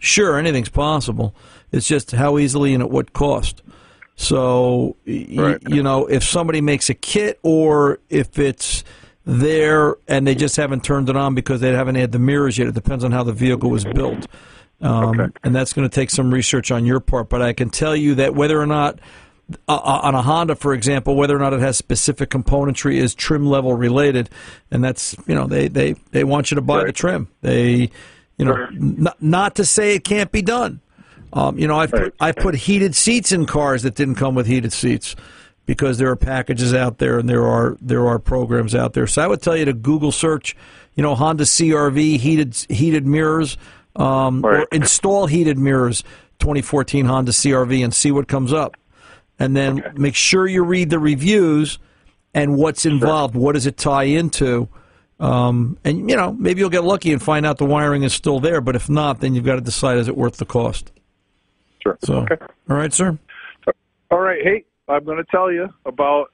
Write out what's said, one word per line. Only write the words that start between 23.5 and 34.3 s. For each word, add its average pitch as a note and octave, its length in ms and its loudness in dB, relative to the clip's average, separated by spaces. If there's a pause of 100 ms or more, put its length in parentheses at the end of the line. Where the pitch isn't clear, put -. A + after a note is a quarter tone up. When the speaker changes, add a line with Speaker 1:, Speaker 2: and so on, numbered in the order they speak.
Speaker 1:
related, B2 560 2 (400)
and A#2+ 140 2
that's, - 320 -4 (100)
you D#3+ 80 0
know, - 120 0
they, - 220 0
they, C#3 260 0 (180)
they C3+ 100 2
want C#3 280 0
you D3+ 60 0
to C#3+ 40 0
buy C#3+ 180 0
Speaker 2:
Right. F#2+ 80 0
Speaker 1:
the C3 60 -4
trim. F3 360 -2 (120)
They, B2 500 2 (460)
you D3 80 -2
know, C3 100 2
Speaker 2:
Sure. B2 180 -6
Speaker 1:
n-, D#3 360 0 (120)
not F3+ 360 0
to G3+ 80 2
say G#3 300 2
it F#3 100 -4
can't G#3 260 0
be G#3+ 120 -2
done. A3+ 380 -4 (520)
Um, C#3 260 -2
you D#3 80 0
know, D3+ 120 0
I've D#3+ 140 0
Speaker 2:
Right. A2+ 120 2
Speaker 1:
put, - 160 -8
I've D#3+ 160 0
put F3+ 180 0
heated F#3+ 400 0
seats A3+ 380 2
in E3 140 0
cars C#3 360 0
that B2 120 -2
didn't C3+ 200 0
come C3+ 200 -2